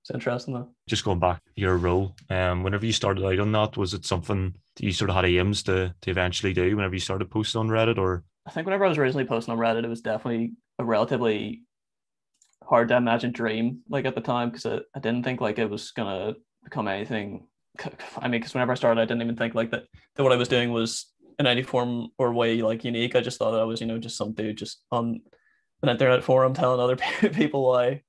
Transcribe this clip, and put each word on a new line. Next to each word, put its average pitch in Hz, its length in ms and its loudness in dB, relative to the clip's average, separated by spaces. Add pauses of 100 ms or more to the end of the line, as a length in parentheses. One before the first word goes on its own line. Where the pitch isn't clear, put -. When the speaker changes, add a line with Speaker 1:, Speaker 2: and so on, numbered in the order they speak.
Speaker 1:
It's - 100 -14
interesting 123 440 -4
though. 139 180 -10 (140)
Speaker 2:
Just 110 180 -2
going 92 140 2
back 87 260 0
to - 100 -20
your 95 220 2
role, 90 380 0 (140)
um, 92 340 0
whenever 101 220 -2
you 113 60 0
started 98 340 0
out 95 140 2
on 104 140 2
that, 107 240 0
was 98 160 -2
it 95 120 -10
something 92 500 -2 (200)
that - 80 -8
you 101 80 0
sort 95 180 0
of 92 60 0
had 90 100 4
aims 92 380 2
to, 92 380 0
to 92 100 -4
eventually 90 420 0
do 92 220 2
whenever 95 200 -2
you 90 40 -4
started 95 320 -4
posting 110 280 -2
on 110 100 0
Reddit, 113 280 2
or? 92 260 0 (220)
Speaker 1:
I - 60 -14
think 165 140 -6
whenever 196 200 2
I 185 40 4
was 151 80 2
originally 135 280 0
posting 117 280 -2
on 113 60 -2
Reddit, 117 260 2
it 117 40 -4
was 113 120 -8
definitely 117 520 -2 (260)
a 127 60 -4
relatively 113 760 0 (1000)
hard 117 260 4
to 120 80 4
imagine 120 340 2
dream, 117 580 -2
like, 135 160 -2
at 131 100 -2
the 117 60 -4
time, 120 300 -2
'cause 117 140 -14
I, 110 140 -2 (160)
I - 40 -6
didn't 120 240 -2
think, 127 180 -4
like, 107 180 -2
it 110 100 0
was 104 220 -8
gonna 101 440 -4 (280)
become 107 240 -6
anything. 101 600 -6 (320)
C-, - 100 -10 (280)
I - 100 -4
mean, 117 140 0
'cause - 120 -12
whenever 127 180 0
I 123 40 2
started, 117 260 4
I 110 40 4
didn't 117 160 -2
even 117 140 -2
think, 117 200 -2
like, 113 160 -2
that, 120 120 -6 (320)
that 143 80 0
what 131 100 6
I 123 40 6
was 120 100 0
doing 120 240 2
was 113 400 -4 (280)
in 139 80 4
any 123 160 2
form 120 540 -2
or 120 160 2
way, 117 280 2
like, 113 220 0
unique. 120 320 -2
I 123 60 6
just 120 160 -6
thought 110 140 0
that 113 100 2
I 113 40 2
was, 113 160 -4
you 113 60 -6
know, 113 120 -4
just 113 180 -10
some 104 160 -4
dude 107 240 -4
just - 340 -12
on 117 300 -2 (600)
an 123 80 2
internet 127 340 4
forum 131 300 4
telling 127 260 2
other 123 160 2
<laughs> - 260 -2
pe-, 214 80 4
people 147 380 2
why 127 420 2